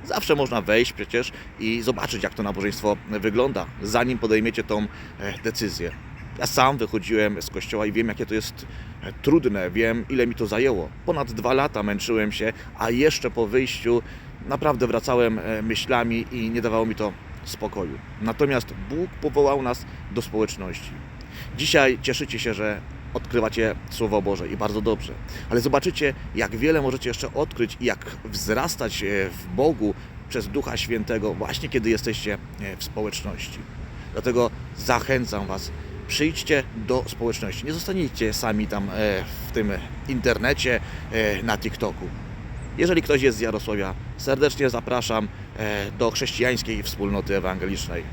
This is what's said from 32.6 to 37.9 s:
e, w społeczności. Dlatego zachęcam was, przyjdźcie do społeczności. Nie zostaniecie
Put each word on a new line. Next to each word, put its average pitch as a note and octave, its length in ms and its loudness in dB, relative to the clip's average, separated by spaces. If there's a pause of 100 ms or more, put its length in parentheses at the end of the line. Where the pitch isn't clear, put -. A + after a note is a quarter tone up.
e, G2 160 -6
w - 60 -8
społeczności. - 760 -6 (540)
Dlatego A#2+ 380 2 (260)
zachęcam A#2+ 680 0
was, F#2+ 240 -6 (360)
przyjdźcie D3+ 560 2 (240)
do B2+ 200 2
społeczności. A2 580 -4
Nie D3+ 80 -4
zostaniecie E3 600 0